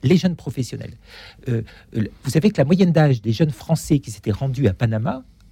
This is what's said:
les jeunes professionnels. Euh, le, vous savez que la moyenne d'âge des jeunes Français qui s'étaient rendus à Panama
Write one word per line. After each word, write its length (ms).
les 140
jeunes 180
professionnels. 600
Euh, 140
le, 180
vous 60
savez 200
que 80
la 60
moyenne 260
d'âge 320
des 100
jeunes 200
Français 480
qui 100
s'étaient 220
rendus 340
à 80
Panama 480